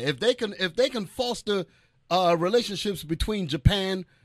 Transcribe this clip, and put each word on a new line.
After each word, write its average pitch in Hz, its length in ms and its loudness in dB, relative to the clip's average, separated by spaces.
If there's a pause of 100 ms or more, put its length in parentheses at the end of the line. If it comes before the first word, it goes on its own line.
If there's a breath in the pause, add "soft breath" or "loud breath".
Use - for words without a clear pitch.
If 143 120 -2
they 226 140 2
can, 220 240 -6
if 185 180 -4
they 254 120 4
can 226 180 -6
foster, 208 600 -4 (440 soft breath)
uh, 175 280 4
relationships 202 680 -2
between 165 440 -2
Japan, 190 580 2 (180 soft breath)